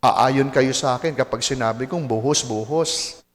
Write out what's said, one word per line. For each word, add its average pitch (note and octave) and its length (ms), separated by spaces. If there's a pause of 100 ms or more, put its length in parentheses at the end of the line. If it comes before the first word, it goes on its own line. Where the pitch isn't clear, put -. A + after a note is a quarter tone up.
Aayon C3+ 480
kayo C3 160
sa B2+ 320
akin D#3 160
kapag B2+ 240
sinabi B2 480
kong E3+ 160
buhos-buhos B2 1300